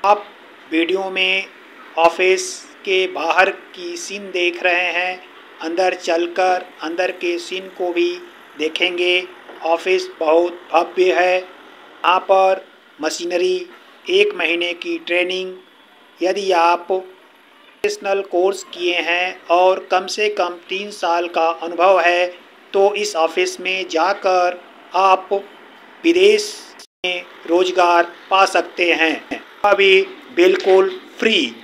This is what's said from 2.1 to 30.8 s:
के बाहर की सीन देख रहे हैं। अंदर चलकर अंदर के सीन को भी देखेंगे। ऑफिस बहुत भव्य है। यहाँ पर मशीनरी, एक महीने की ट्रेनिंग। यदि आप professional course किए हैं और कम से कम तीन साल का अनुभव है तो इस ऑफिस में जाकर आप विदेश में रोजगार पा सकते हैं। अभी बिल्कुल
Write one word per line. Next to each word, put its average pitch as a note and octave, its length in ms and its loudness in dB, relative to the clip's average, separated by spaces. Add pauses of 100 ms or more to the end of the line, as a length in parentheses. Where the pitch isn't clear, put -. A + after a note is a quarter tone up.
के F#3+ 280 0
बाहर E3+ 380 2
की F3 480 -12
सीन G3 320 -12
देख F3 320 -2
रहे F3+ 300 0
हैं। F3+ 280 -4 (420)
अंदर F3+ 340 -2
चलकर F3+ 680 -2 (180)
अंदर F3 320 -4
के F3 240 -4
सीन F#3+ 300 -10 (100)
को F3+ 140 -4
भी F3 180 0 (480)
देखेंगे। F3 680 -2 (380)
ऑफिस F#3 460 0
बहुत E3+ 500 0 (120)
भव्य F3 400 2
है। F3+ 240 2
यहाँ - 880 -6
पर F#3+ 420 2 (340)
मशीनरी, F3 680 -4 (400)
एक G3 280 2
महीने F3 400 -4
की E3+ 240 -8
ट्रेनिंग। F3+ 560 -4 (680)
यदि F#3 340 -2
आप E3+ 340 2
professional - 1300 -6
course F3+ 420 0
किए F3 360 -4
हैं F3 400 -4 (100)
और F#3 400 4
कम F#3 180 0
से G#3+ 220 -2
कम F3 280 -4 (100)
तीन G3+ 240 -8
साल F3 360 -2
का E3 200 0 (140)
अनुभव F3 380 2
है F3 260 2 (460)
तो G3 240 2
इस G3+ 220 -6
ऑफिस F3+ 420 0
में F#3 280 -6
जाकर F3+ 720 0 (360)
आप G3 320 4 (760)
विदेश G3 480 4 (520)
में F3+ 200 -6 (240)
रोजगार F3 640 2 (180)
पा F#3+ 160 6
सकते F3 460 -2
हैं। D3+ 480 -2 (240)
अभी G3 360 6 (360)
बिल्कुल F#3+ 520 4 (300)